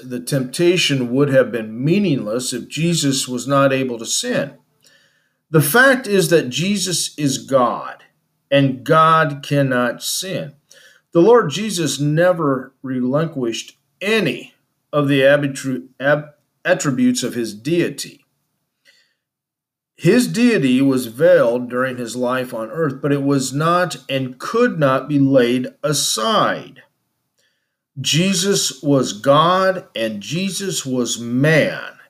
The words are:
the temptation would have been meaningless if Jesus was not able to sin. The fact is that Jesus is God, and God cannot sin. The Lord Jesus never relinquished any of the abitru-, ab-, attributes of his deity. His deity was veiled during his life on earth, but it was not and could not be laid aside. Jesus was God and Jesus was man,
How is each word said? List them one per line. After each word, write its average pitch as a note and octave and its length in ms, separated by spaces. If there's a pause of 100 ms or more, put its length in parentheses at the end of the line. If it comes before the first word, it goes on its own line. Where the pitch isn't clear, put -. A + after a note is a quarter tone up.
the B2 160
temptation C#3 960
would C#3 160
have B2+ 200
been A2+ 320
meaningless C3 720
if G#2+ 160
Jesus D3 580
was B2 220
not C#3 240
able B2+ 260
to A2+ 60
sin. - 540 (920)
The D#3 120
fact B3+ 440
is F#3+ 220
that D#3 220
Jesus F3+ 680
is C3 200
God, A2+ 640 (460)
and B2 340
God D#3+ 580
cannot B2 600
sin. B2+ 520 (580)
The E3+ 80
Lord G#3 300
Jesus E3+ 480
never D3+ 760 (100)
relinquished C3 920 (240)
any G3+ 540 (380)
of D3 160
the C#3 140
abitru-, C#3 680 (100)
ab-, D3 360 (300)
attributes B2+ 580
of A2 120
his A#2 200
deity. B2 720 (1700)
His A3+ 320
deity E3 520
was B2+ 260
veiled B2 600
during B2+ 280
his A#2+ 200
life B2 380
on A2 160
earth, D3+ 320
but C#3+ 100
it C#3+ 100
was C#3 300
not E3+ 440 (120)
and C3 300
could A3+ 400
not C3+ 300
be D3 100
laid B2+ 500 (140)
aside. D#3 1000 (1160)
Jesus F#3 840
was C#3 300
God E3+ 840
and A2 280
Jesus F3+ 640
was A#2+ 320
man, A#2+ 800 (120)